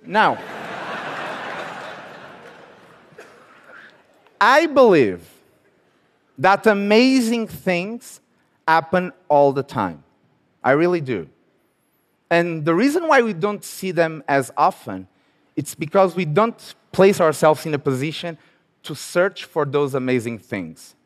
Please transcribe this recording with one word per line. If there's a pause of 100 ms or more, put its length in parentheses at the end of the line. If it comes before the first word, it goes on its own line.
(140)
Now, (4000)
I
believe (1080)
that
amazing
things (480)
happen (160)
all
the
time. (580)
I
really
do. (1000)
And
the
reason
why
we
don't
see
them
as
often, (480)
it's
because
we
don't (180)
place
ourselves
in
a
position (460)
to
search
for
those
amazing
things. (120)